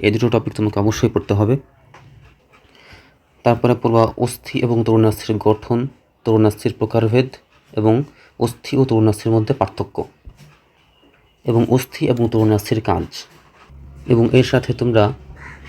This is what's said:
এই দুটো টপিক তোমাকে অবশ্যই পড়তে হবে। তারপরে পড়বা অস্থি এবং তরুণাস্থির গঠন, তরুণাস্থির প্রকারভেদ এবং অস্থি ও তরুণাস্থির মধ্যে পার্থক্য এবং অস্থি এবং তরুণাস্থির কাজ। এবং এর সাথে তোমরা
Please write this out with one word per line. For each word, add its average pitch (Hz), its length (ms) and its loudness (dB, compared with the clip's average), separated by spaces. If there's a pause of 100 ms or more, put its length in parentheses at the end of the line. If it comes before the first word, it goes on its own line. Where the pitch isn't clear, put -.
এই 107 80 4
দুটো 113 200 0
টপিক 113 240 0
তোমাকে 107 260 -2
অবশ্যই 110 300 0
পড়তে 101 260 -2
হবে। 107 160 2 (1900)
তারপরে 120 360 2
পড়বা 113 220 2 (220)
অস্থি - 300 -8 (100)
এবং 117 200 0
তরুণাস্থির 113 460 2 (160)
গঠন, 107 300 0 (480)
তরুণাস্থির 110 540 2
প্রকারভেদ 113 500 0 (500)
এবং 107 140 4 (520)
অস্থি - 360 -8
ও - 80 4
তরুণাস্থির 110 460 0
মধ্যে 107 260 0
পার্থক্য - 360 -6 (1500)
এবং 117 160 2 (140)
অস্থি - 280 -4 (100)
এবং 120 100 -2 (100)
তরুণাস্থির 110 560 0
কাজ। 87 160 0 (1080)
এবং 117 100 4 (140)
এর 127 140 4
সাথে 127 200 0 (100)
তোমরা 113 220 2 (640)